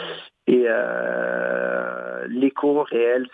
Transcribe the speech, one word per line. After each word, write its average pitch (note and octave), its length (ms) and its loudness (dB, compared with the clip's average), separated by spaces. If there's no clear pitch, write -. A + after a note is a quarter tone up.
Et, B2 180 6
euh, A#1+ 1600 -2
l'écho C#3 520 2
réel, B2 520 0